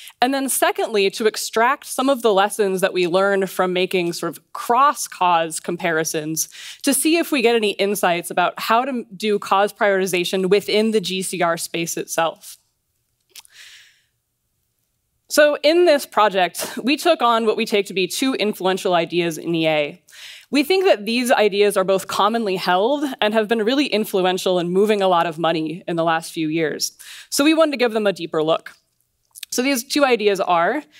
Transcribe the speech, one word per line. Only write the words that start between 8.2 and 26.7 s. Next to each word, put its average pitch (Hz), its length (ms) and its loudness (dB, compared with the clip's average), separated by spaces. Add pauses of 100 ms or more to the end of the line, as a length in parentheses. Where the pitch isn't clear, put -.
about 175 280 -2
how 233 260 0
to 254 200 -6 (100)
do 208 220 -2
cause 202 340 0
prioritization 190 800 0
within 208 420 2
the 214 80 2
G 185 220 -6
C 175 220 -4
R 170 140 0
space 170 380 -6
itself. - 640 -6 (2750)
So 294 320 4
in 339 240 4
this 294 220 2
project, 196 760 0
we 285 140 0
took 320 240 2
on 233 240 2
what 214 100 2
we 226 100 -2
take 202 200 0
to 190 80 -14
be 180 140 0
two 262 260 -2
influential 185 600 -2
ideas 170 420 0
in 170 160 -6
E 160 140 0
A. 151 320 -2 (520)
We 285 100 2
think 370 240 2
that 208 220 2
these 240 240 0
ideas 202 460 2
are 190 60 2
both 190 220 0
commonly 208 520 0
held 208 460 0 (160)
and 214 140 0
have 220 140 0
been 226 160 0
really 269 240 0
influential 185 720 0
in 170 100 -2
moving 202 320 2
a 190 60 2
lot 170 180 4
of 165 140 -8
money 165 480 -2
in 175 80 -4
the 165 80 0
last 165 280 -2
few 160 160 -4
years. 156 480 -4 (360)